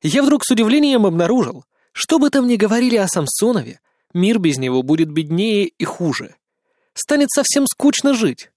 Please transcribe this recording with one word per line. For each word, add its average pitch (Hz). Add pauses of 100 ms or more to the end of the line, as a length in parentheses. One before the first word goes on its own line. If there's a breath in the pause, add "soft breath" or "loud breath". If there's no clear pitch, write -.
Я 202
вдруг 285
с -
удивлением 247
обнаружил, 175 (260)
что -
бы 285
там 269
ни 240
говорили 226
о 196
Самсонове, 175 (320)
мир 202
без 160
него 131
будет 156
беднее 175
и -
хуже. - (580)
Станет 285
совсем 277
скучно 285
жить. 220